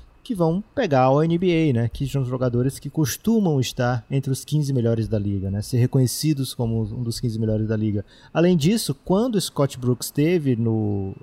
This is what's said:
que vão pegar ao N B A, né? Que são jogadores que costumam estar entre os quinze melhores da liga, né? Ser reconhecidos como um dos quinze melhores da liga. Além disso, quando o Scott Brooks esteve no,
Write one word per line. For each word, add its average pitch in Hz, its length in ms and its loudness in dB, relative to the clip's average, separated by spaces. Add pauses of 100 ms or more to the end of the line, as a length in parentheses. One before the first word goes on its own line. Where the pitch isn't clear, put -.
(240)
que 247 120 -6
vão 175 280 0 (120)
pegar 139 300 2
ao 139 180 4
N 165 160 2
B 165 320 2
A, - 20 2
né? 117 180 0
Que 139 160 -6
são 139 160 -2
jogadores 127 540 0
que - 100 -12
costumam 160 720 0
estar 120 520 -2
entre 135 200 -2
os - 140 -4
quinze 143 260 -2
melhores 117 360 0
da 110 100 -2
liga, 98 320 -2
né? 104 140 -4
Ser - 140 -2
reconhecidos 135 760 2
como 113 300 -2
um 110 180 -6
dos 117 180 -6
quinze 110 200 -4
melhores 110 280 0
da 110 80 0
liga. 107 300 -2 (260)
Além 180 240 4
disso, 170 480 0
quando 214 340 0
o 170 40 2
Scott - 380 -2
Brooks 123 300 -2
esteve 147 460 0
no, 107 680 -2